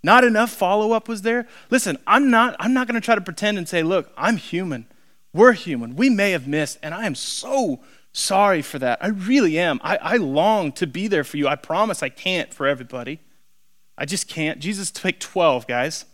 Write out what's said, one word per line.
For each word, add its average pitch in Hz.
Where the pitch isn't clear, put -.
not 226
enough 226
follow-up 214
was 220
there, 233
listen, 202
I'm 262
not, 233
I'm 226
not 254
gonna 233
try 233
to 208
pretend 202
and 170
say, 170
"Look, 175
I'm 196
human. 156
We're 233
human. 127
We 247
may 202
have 139
missed, 147
and 156
I 220
am 160
so 247
sorry 196
for 139
that. 123
I 196
really 196
am. 160
I, 160
I 185
long 170
to 175
be 175
there 165
for -
you. 143
I 147
promise 190
I 135
can't -
for 139
everybody. 131
I 151
just 190
can't." 156
Jesus 190
picked -
twelve, 143
guys. 127